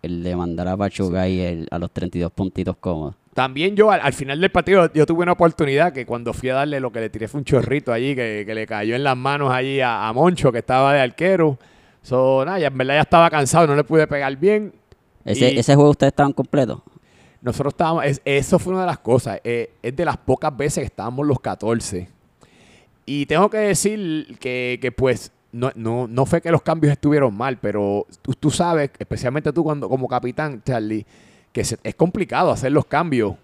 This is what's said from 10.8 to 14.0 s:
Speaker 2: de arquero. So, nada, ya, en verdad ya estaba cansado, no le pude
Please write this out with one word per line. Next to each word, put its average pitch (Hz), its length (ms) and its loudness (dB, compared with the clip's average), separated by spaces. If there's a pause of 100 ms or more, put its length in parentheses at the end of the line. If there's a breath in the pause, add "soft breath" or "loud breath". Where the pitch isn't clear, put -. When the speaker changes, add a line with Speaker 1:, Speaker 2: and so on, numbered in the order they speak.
Speaker 2:
de 143 60 4
arquero. 156 580 2 (420 soft breath)
So, 131 460 2
nada, 190 120 -4
ya, 151 100 0
en 131 100 -4
verdad 131 160 0
ya 151 80 4
estaba 170 260 6
cansado, 156 380 4
no 143 100 2
le 147 80 2
pude 156 220 4